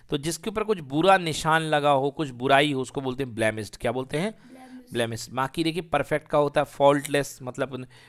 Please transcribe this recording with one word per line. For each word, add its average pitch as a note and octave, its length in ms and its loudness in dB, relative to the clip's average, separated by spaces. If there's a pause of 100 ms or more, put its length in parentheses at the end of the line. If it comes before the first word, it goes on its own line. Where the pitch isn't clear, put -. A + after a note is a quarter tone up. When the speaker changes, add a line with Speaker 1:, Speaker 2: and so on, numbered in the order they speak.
Speaker 1:
तो D3 80 -4
जिसके D#3+ 340 -6
ऊपर G#3+ 140 -4
कुछ G#3+ 160 -2
बुरा D#3+ 380 4
निशान D#3+ 440 0
लगा D3 280 2
हो, C#3 200 4
कुछ C#3+ 200 -4
बुराई C3+ 420 2
हो, C3 100 -2
उसको B2+ 180 -8
बोलते C3 240 -4
हैं A#2+ 100 -8
ब्लेमिश्ड। A2 420 -2
क्या A#2+ 160 -2
बोलते B2+ 260 -6
हैं? G#3 140 -4
Speaker 2:
ब्लेमिश्ड। - 600 -20
Speaker 1:
ब्लेमिश्ड। A2+ 400 -4
बाकी C3+ 320 -2
देखिए, D#3+ 180 -4
परफेक्ट D3 460 -2
का D3+ 100 0
होता D3 220 2
है C#3+ 40 2
फॉल्टलेस, C#3+ 800 2
मतलब B2+ 440 -8 (220)